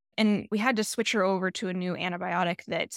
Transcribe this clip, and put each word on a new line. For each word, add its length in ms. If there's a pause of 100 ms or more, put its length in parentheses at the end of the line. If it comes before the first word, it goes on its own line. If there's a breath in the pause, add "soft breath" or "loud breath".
(160)
And 360
we 60
had 180
to 80
switch 280
her 120
over 280
to 160
a 60
new 200
antibiotic 720
that 300